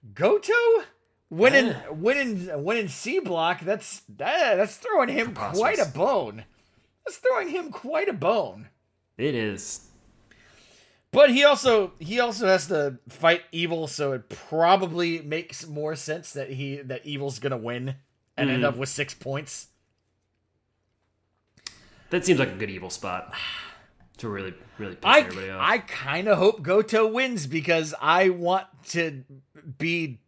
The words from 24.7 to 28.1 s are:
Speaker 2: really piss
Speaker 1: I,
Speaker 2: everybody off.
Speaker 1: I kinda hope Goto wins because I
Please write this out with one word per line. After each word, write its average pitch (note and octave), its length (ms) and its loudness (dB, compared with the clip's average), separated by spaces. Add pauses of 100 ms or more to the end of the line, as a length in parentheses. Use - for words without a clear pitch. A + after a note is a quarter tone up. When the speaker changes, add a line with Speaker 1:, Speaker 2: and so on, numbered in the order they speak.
Speaker 2:
really F#2+ 180 -10
piss - 80 -20
Speaker 1:
I, C4+ 160 8
Speaker 2:
everybody F#2+ 300 -6
off. F#2+ 160 -8
Speaker 1:
I A3 120 2
kinda F3 580 -2
hope G3 260 2
Goto G#3+ 440 2
wins A3+ 400 -2
because D#3 560 -2
I F3+ 280 6